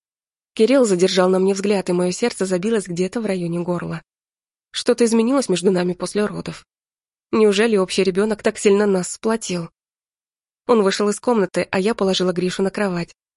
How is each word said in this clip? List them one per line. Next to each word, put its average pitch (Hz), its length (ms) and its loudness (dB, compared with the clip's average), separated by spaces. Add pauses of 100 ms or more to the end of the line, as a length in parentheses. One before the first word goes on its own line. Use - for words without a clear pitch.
(540)
Кирилл 247 320 4
задержал 185 420 2
на 185 100 2
мне 190 160 2
взгляд, 196 360 -2
и - 20 0
мое 180 200 0
сердце 220 340 -4
забилось 190 420 -2
где-то 185 320 -4
в 220 60 -6
районе 175 340 -4
горла. 170 420 -6 (720)
Что-то - 320 0
изменилось 233 460 2
между 180 200 2
нами 180 220 0
после 180 340 -4
родов. 170 400 -10 (680)
Неужели 214 420 4
общий 185 300 0
ребенок 202 360 -2
так 220 160 -2
сильно 208 280 4
нас 185 260 0
сплотил? 190 580 -6 (960)
Он 233 160 4
вышел 196 280 0
из 208 100 -4
комнаты, 190 500 0
а - 80 -4
я 196 160 0
положила 185 380 0
Гришу 180 320 -2
на 190 80 -2
кровать, 180 420 -6 (240)